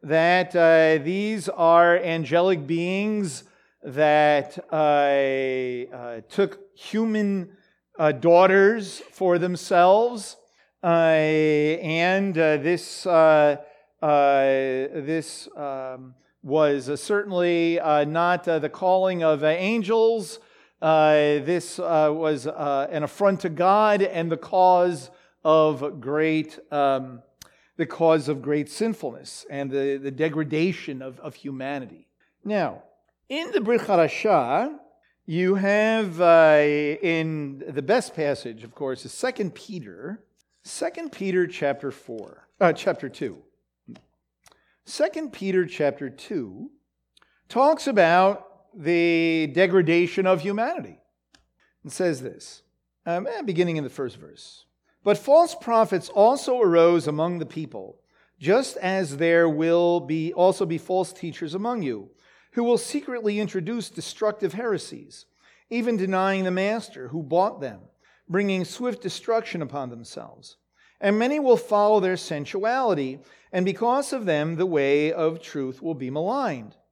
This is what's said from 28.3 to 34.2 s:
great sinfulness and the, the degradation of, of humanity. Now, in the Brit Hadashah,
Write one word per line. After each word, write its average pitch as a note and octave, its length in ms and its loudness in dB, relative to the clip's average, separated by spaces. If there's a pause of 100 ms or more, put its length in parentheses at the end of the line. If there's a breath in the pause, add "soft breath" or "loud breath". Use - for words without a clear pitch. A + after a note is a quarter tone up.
great D3 260 -4
sinfulness - 800 -8
and C#3 220 -8
the, C#3 260 -2
the C#3 140 -8
degradation D#3 880 -4
of, C3 200 -14
of C#3 140 -14
humanity. C3+ 720 -12 (360)
Now, F3+ 380 -4 (480)
in D#4 220 -6
the F#4+ 100 0
Brit A3+ 180 0
Hadashah, F3 1000 0 (460)